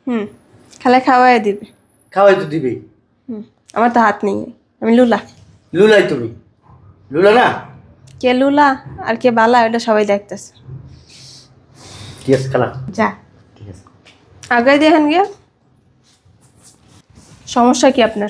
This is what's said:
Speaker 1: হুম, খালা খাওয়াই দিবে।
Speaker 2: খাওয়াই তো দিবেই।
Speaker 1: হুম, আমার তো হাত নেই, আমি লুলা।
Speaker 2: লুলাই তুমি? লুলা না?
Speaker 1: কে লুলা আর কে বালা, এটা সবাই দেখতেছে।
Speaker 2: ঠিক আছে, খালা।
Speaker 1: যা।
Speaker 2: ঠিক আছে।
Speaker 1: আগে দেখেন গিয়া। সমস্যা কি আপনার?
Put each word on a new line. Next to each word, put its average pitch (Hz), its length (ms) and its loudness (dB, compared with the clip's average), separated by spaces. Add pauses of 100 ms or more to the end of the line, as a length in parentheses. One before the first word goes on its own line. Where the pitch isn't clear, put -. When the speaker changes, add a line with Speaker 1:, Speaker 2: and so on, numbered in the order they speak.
Speaker 1:
হুম, 226 200 -6 (580)
খালা 254 160 2
খাওয়াই 254 400 2
দিবে। 208 260 -6 (440)
Speaker 2:
খাওয়াই 196 240 4
তো 156 100 -4
দিবেই। 139 360 -6 (500)
Speaker 1:
হুম, 214 120 -14 (300)
আমার 233 180 0
তো 233 100 0
হাত 214 240 0
নেই, 208 280 -6 (280)
আমি 233 160 0
লুলা। 233 220 2 (540)
Speaker 2:
লুলাই 202 360 4
তুমি? 120 260 -6 (760)
লুলা 185 220 2
না? 233 340 0 (540)
Speaker 1:
কে 247 140 0
লুলা 277 420 0 (300)
আর 226 100 -4
কে 247 140 0
বালা, 226 340 2
এটা 226 140 -2
সবাই 214 260 0
দেখতেছে। 202 480 -6 (1700)
Speaker 2:
ঠিক 131 80 2
আছে, 131 140 -2
খালা। 123 260 -4 (160)
Speaker 1:
যা। - 240 -6 (440)
Speaker 2:
ঠিক 101 100 -20
আছে। - 140 -20 (680)
Speaker 1:
আগে 254 280 2
দেখেন 311 300 4
গিয়া। 349 160 0 (2250)
সমস্যা 247 440 2
কি 262 120 0
আপনার? 208 280 -2